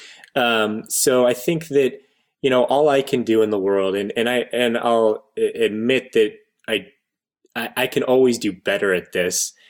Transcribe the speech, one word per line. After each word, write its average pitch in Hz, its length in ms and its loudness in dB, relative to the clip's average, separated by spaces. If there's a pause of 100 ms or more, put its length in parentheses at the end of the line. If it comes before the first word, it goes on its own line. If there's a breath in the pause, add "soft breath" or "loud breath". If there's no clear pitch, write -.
(360 loud breath)
Um, 110 520 0
so 127 380 2
I 123 80 2
think 165 360 -4
that, 135 300 0 (420 soft breath)
you 139 80 0
know, 127 160 4
all 147 240 2
I 139 120 2
can 131 220 -4
do 110 180 2
in 107 80 2
the 104 100 0
world, 95 360 0
and, 101 200 -4
and 117 140 -2
I, 123 240 -2
and 117 240 0
I'll 113 480 0 (100)
a-, 113 300 -2
admit 113 480 -2
that 107 220 2 (320)
I, 107 200 -4 (680)
I, 117 200 -8
I 123 120 -2
can - 160 -4
always 127 340 4
do 104 160 -6
better 98 400 -2
at 87 200 -4
this, 90 400 -4 (160 soft breath)